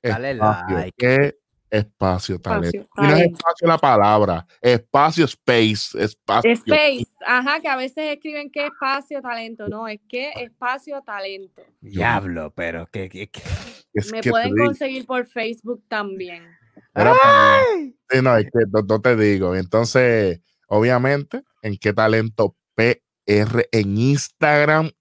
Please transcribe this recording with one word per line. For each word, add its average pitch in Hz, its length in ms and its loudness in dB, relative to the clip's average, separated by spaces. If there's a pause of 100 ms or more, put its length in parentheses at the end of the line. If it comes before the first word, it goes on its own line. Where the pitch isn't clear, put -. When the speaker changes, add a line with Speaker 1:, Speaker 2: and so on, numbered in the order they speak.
Speaker 1:
Dale 120 300 -4
Speaker 2:
Espacio. 101 440 -2
Speaker 1:
like. 87 200 -6
Speaker 2:
Qué 135 420 2 (320)
Espacio 95 680 -2
Talento. 87 380 -4
Speaker 3:
Espacio - 180 -16
Speaker 2:
Y - 60 -8
no 143 60 4
es 151 100 4
Speaker 3:
Talento. 170 200 2
Speaker 2:
espacio 170 300 0
la 165 100 4
palabra, 104 680 2 (160)
espacio 139 640 2
space, 110 760 0
espacio. 107 480 0
Speaker 3:
Space, 240 560 0 (200)
ajá, 254 340 -2
que 311 80 -8
a 269 80 -2
veces 277 380 -8
escriben 294 360 -12
qué 294 160 -8
espacio 277 540 -8
talento, 226 480 -12
no, 220 180 -10
es 214 220 -14
qué 262 280 -10
espacio 269 680 -10
talento. 196 580 -14 (220)
Speaker 1:
Diablo, 92 720 -4
pero 82 360 -10
qué, 95 200 -12
qué, 95 180 -16
qué. - 140 -20 (500)
Speaker 2:
Es 104 200 -4
Speaker 3:
Me 220 100 -8
Speaker 2:
que 233 80 0
Speaker 3:
pueden 226 200 -2
Speaker 2:
te 196 40 -4
digo. 220 120 2
Speaker 3:
conseguir 262 400 -6
por 247 200 -6
Facebook 233 640 -10
también. 190 540 -10 (520)
Speaker 2:
Era - 180 6 (100)
Speaker 1:
¡Ay! 539 720 4 (140)
Speaker 2:
Sí, 131 140 2
no, 127 160 4
es 104 60 2
que 117 160 0 (120)
no, 107 160 2
no 107 140 2
te 123 140 4
digo. 98 380 2
Entonces, 110 840 0 (280)
obviamente, 127 760 0 (180)
en 104 160 -6
Qué 104 160 -2
Talento 110 640 0 (200)
P 117 260 0 (240)
R 107 460 0
en 104 260 0
Instagram 147 920 0 (100)